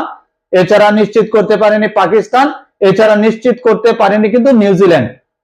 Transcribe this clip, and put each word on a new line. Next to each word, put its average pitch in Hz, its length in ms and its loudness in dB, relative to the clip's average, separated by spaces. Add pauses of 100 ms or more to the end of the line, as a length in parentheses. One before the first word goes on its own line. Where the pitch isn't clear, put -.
(520)
এছাড়া 202 400 2
নিশ্চিত 208 400 0
করতে 214 260 0
পারেনি 214 300 0
পাকিস্তান, 214 640 -2 (280)
এছাড়া 208 360 2
নিশ্চিত 220 480 -2
করতে 226 300 0
পারেনি 208 360 0
কিন্তু 240 220 0
নিউজিল্যান্ড। 185 580 2 (340)